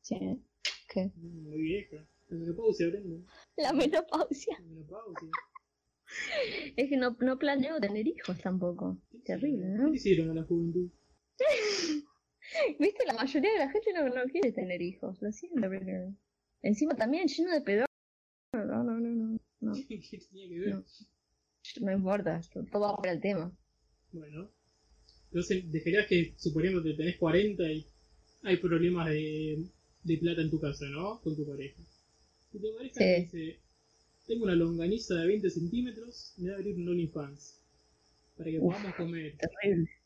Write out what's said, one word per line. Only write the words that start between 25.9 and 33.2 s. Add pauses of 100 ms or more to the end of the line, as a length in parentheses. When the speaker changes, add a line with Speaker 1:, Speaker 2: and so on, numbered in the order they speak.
Speaker 2:
que,
suponiendo
que
tenés
cuarenta
y (560)
hay
problemas
de, (380)
de
plata
en
tu
casa,
¿no?
Con
tu
pareja. (720)
Y
tu
pareja
Speaker 1:
Sí.
Speaker 2:
te